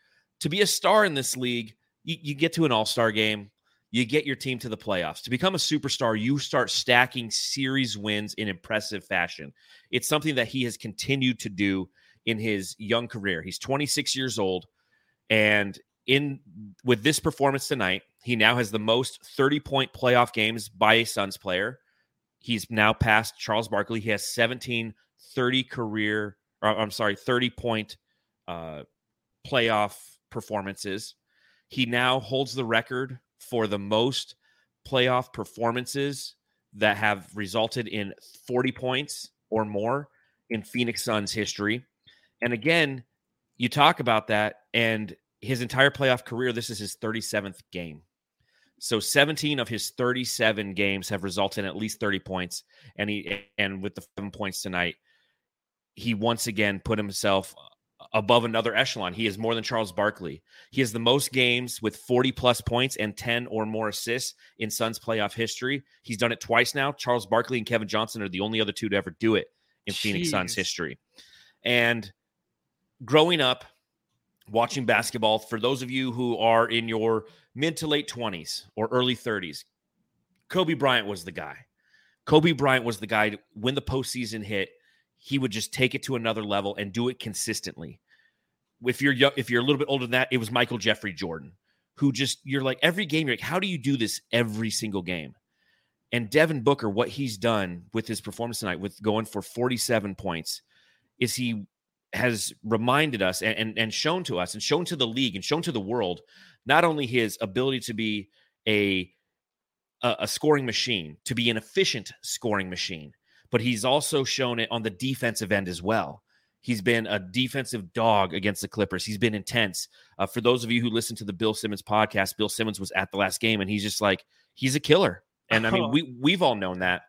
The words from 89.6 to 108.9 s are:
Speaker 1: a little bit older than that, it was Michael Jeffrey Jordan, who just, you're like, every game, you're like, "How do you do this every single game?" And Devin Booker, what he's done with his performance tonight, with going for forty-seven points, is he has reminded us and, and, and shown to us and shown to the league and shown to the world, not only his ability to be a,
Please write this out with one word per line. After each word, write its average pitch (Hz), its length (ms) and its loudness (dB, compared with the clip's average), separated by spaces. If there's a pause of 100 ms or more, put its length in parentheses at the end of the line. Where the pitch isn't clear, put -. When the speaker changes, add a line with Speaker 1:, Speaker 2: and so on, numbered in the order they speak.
Speaker 1:
a - 20 0
little 139 160 2
bit 147 100 -2
older 131 160 -2
than 117 60 -10
that, 127 200 2
it 131 60 2
was 110 140 -4
Michael 123 260 2
Jeffrey 104 360 0
Jordan, 80 400 -8 (420)
who 139 160 2
just, 127 320 -4
you're 135 180 -2
like, 131 220 0
every 175 220 2
game, 156 220 0
you're 120 80 0
like, - 60 -6
"How 156 160 -4
do 196 100 -2
you 180 100 -2
do 135 200 2
this 113 240 -2 (100)
every 113 380 0
single 107 320 -2
game?" 85 320 -6 (800)
And 117 180 -2
Devin 151 320 4
Booker, 120 280 2
what 104 200 0
he's 113 280 -6
done 95 560 0
with 113 140 -4
his 113 140 -6
performance 117 380 -8
tonight, 90 200 -4
with 98 220 -8
going 107 240 0
for 104 160 -6
forty-seven 113 720 -2
points, 85 460 -6 (560)
is 120 160 -2
he 117 320 -4 (480)
has 117 400 -2 (100)
reminded 120 580 2
us 92 200 0
and, 104 160 0
and, 110 220 -2
and 110 140 -2
shown 175 320 -2
to 110 120 -4
us 90 160 -2
and 110 80 -10
shown 160 240 0
to 175 100 -4
the 127 120 0
league 113 280 -2
and 95 80 -6
shown 151 180 0
to 170 100 -4
the 120 100 -2
world, 98 400 -2 (440)
not 151 180 6
only 151 240 0
his 113 340 0
ability 123 380 0
to 117 140 -8
be 104 360 -4 (380)
a, 101 440 2 (920)